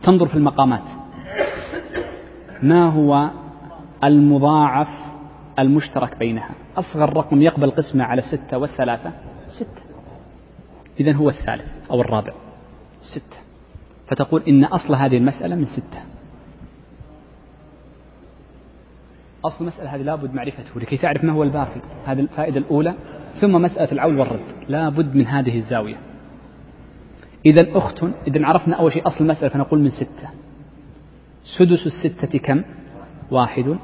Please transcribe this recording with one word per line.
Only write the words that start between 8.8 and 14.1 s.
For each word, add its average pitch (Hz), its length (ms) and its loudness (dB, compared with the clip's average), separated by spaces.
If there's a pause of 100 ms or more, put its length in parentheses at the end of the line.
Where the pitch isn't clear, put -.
ستة. - 220 -14 (1160)
إذن 143 140 4
هو 147 140 4
الثالث - 640 -6
أو 120 100 2
الرابع، 110 320 -2 (680)
ستة. - 360 -16 (720)
فتقول 143 420 -2